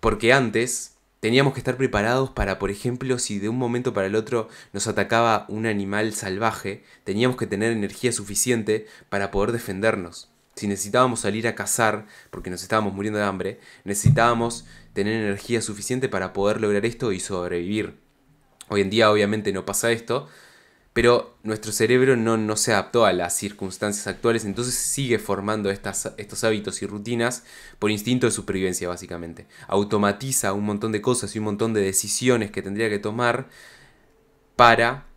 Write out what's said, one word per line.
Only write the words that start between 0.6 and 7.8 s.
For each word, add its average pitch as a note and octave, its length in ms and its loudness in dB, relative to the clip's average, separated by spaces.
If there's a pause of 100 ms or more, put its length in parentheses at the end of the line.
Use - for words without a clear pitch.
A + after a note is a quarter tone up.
teníamos B2+ 340 4
que A#2+ 60 -8
estar B2 160 -2
preparados B2 540 0
para, G2 280 -2
por G2 120 -2
ejemplo, B2 480 -4
si G#2 200 -4
de G2 100 -4
un A#2+ 80 -2
momento B2 380 -2
para G2 120 0
el G2 80 -2
otro A2 340 -2 (240)
nos G2+ 140 -6
atacaba A2 640 2
un A2 180 -4
animal G#2 460 -2
salvaje, G#2 720 -4 (200)
teníamos A#2+ 320 0
que A2+ 100 -4
tener G#2 260 0
energía A2 400 -2